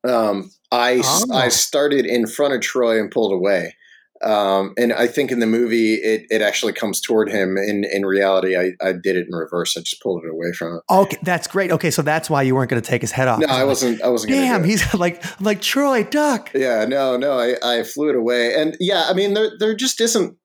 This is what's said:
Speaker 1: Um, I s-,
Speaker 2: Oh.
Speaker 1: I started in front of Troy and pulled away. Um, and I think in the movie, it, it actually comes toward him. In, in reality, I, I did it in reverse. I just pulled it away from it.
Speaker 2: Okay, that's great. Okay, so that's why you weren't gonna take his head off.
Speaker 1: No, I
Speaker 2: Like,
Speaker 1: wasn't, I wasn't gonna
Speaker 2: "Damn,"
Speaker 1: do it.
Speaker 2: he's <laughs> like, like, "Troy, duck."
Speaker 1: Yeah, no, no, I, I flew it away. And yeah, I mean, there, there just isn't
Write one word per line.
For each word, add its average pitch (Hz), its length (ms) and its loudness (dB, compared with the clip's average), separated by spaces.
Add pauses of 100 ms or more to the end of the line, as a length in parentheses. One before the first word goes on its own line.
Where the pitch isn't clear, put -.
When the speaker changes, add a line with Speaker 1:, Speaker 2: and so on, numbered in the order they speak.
Speaker 1:
Um, 107 440 0 (180)
I 123 280 2
s-, 151 300 0
Speaker 2:
Oh. 247 80 -4
Speaker 1:
I 127 120 2
started 139 580 0
in 113 220 0
front 139 260 -2
of 113 60 -4
Troy 113 400 0
and 104 100 -4
pulled 107 220 0
away. 92 420 0 (500)
Um, 98 540 2
and 117 140 2
I - 160 2
think 131 240 -2
in 120 80 -2
the 113 80 2
movie, 113 460 2
it, 110 360 -2
it 110 120 2
actually 104 320 0
comes 104 260 -4
toward 110 280 0
him. 95 280 -2
In, 101 280 -2
in 98 220 -2
reality, 95 500 2
I, 90 140 0 (100)
I 95 120 0
did 90 240 -2
it 87 120 -2
in 87 80 -8
reverse. 82 400 -4
I 87 40 -8
just - 200 -10
pulled 87 240 -4
it 82 60 -8
away 85 220 -6
from 85 240 -8
it. 82 120 -14
Speaker 2:
Okay, 190 360 4
that's 175 240 -2
great. 190 240 -2
Okay, 160 180 0
so 156 120 0
that's 156 280 0
why 139 120 2
you 131 120 4
weren't 127 160 0
gonna 117 120 0
take - 180 -2
his 117 100 -4
head 131 160 0
off. 117 140 2
Speaker 1:
No, 151 80 2
I 131 100 2
Speaker 2:
Like, 135 80 2
Speaker 1:
wasn't, 123 340 0
I 120 100 0
wasn't 113 240 0
gonna 277 100 2
Speaker 2:
"Damn," 233 180 2
Speaker 1:
do 165 60 2
it. - 20 4
Speaker 2:
he's 214 240 2
<laughs> - 0 -
like, 175 460 -4
like, 202 200 0
"Troy, 277 440 2
duck." 294 500 0
Speaker 1:
Yeah, 123 300 2
no, 131 320 0
no, 135 200 0
I, 123 280 0
I 120 180 0
flew 147 280 -2
it 131 40 0
away. 120 400 0
And 156 240 0
yeah, 180 300 0
I 185 40 0
mean, 196 220 0
there, 214 240 0
there 214 160 0
just 247 260 -4
isn't 226 440 0